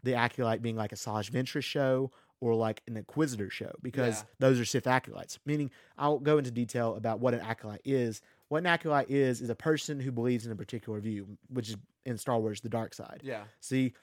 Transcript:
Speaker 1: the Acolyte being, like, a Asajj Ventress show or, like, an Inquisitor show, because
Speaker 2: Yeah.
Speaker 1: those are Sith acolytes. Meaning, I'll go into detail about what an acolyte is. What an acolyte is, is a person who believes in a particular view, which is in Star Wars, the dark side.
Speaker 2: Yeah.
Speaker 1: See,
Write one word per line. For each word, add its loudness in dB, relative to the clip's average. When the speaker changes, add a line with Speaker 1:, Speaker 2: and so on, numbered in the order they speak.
Speaker 1:
the 2
Acolyte 2
being, -2
like, -4
a -12
Asajj -4
Ventress -2
show 0
or, 2
like, 0
an -8
Inquisitor -2
show, -8
because 0
Speaker 2:
Yeah. -12
Speaker 1:
those 8
are 2
Sith 0
acolytes. 0
Meaning, -2
I'll 4
go 6
into 0
detail 0
about -2
what 6
an 2
acolyte -6
is. 0
What 0
an 0
acolyte 2
is, 4
is -4
a -2
person 0
who -4
believes 0
in -8
a -6
particular -8
view, -6
which -6
is -8
in -4
Star 0
Wars, -2
the -8
dark -4
side. -14
Speaker 2:
Yeah. -10
Speaker 1:
See, 0